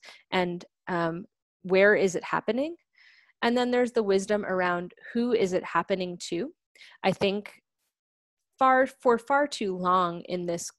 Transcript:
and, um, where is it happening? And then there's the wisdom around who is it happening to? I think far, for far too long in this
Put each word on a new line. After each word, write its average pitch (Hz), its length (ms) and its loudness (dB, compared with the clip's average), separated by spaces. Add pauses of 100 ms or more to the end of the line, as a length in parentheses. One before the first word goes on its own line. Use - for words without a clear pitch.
(300)
and, 175 340 -2 (220)
um, 170 380 -4 (380)
where 190 340 4
is 180 180 2
it 165 80 -6
happening? 262 540 -4 (680)
And 240 140 2
then 247 160 0
there's 247 200 0
the 226 100 0
wisdom 196 420 0
around 180 500 -2 (180)
who 240 200 -2
is 185 200 0
it 180 120 -2
happening 180 540 -4 (100)
to? 190 260 -6 (480)
I 190 100 0
think 202 500 -4 (960)
far, 262 280 6
for 240 320 2
far 277 300 2
too 196 280 -4
long 180 460 2
in 180 240 -6
this 170 320 -6